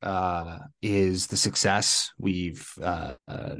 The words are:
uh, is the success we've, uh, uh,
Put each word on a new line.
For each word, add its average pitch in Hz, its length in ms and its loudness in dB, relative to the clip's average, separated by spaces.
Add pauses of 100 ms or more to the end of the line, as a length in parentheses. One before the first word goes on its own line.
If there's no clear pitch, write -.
uh, 87 600 -2 (200)
is 95 460 4
the 107 100 -2
success - 800 2
we've, 90 500 -2 (160)
uh, 85 320 -2 (140)
uh, - 320 -8